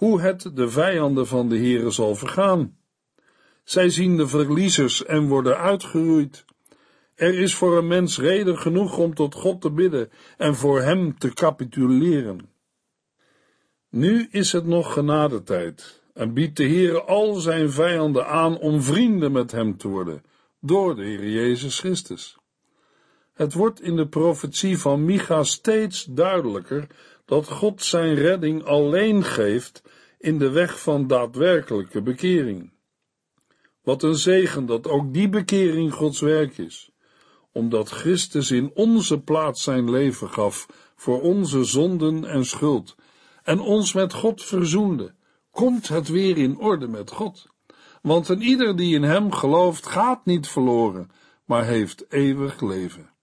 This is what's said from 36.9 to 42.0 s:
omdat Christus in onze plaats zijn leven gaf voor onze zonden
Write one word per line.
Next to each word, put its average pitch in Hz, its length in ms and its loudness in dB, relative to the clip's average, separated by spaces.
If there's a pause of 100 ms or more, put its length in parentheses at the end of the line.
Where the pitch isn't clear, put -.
omdat 113 380 -2
Christus 156 640 -2
in 131 220 0
onze 214 460 2
plaats 151 440 -2
zijn 127 260 0
leven 127 400 0
gaf - 380 -4 (280)
voor 123 260 -2
onze 165 420 0
zonden 160 640 0